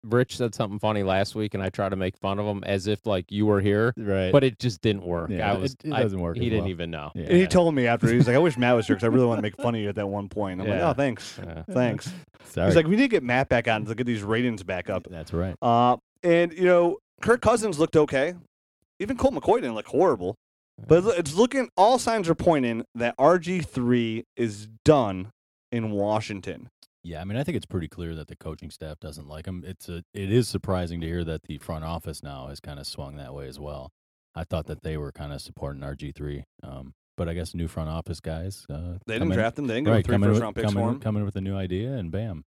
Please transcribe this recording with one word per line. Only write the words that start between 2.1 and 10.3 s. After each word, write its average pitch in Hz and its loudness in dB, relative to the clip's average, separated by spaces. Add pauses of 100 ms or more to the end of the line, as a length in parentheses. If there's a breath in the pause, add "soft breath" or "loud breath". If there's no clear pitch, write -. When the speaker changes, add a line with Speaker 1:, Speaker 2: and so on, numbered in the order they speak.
Speaker 1:
fun 98 -2
of 104 -2
him 101 -4
as 98 -2
if, 104 -2
like, 95 -2
you 104 0
were 104 4
here, 104 2
Speaker 2:
Right. 95 0
Speaker 1:
but 139 6
it 127 0
just 120 -4
didn't 98 0
work. 85 -4
Speaker 2:
Yeah, 101 0
Speaker 1:
I 101 2
Speaker 2:
it, 95 -2
Speaker 1:
was, 135 -4
Speaker 2:
it 156 -6
Speaker 1:
I, 113 0
Speaker 2:
doesn't 98 -2
work 85 -4
Speaker 1:
he 120 -2
Speaker 2:
as - 0
Speaker 1:
didn't 110 0
Speaker 2:
well. 95 -4
Speaker 1:
even 85 -8
know. 76 -10
Speaker 2:
Yeah. 85 -8
Speaker 3:
And 175 6
he 185 6
told 170 4
me 127 4
after, 117 4
he 117 4
was 123 8
like, 123 4
"I 139 8
wish 156 4
Matt 123 4
was 113 2
here 110 4
'cause 98 -4
I 117 2
really 123 4
wanna 110 0
make 104 -4
fun 120 0
of 110 -4
you 101 -4
at 98 -6
that 101 -4
one 101 -6
point." 98 -6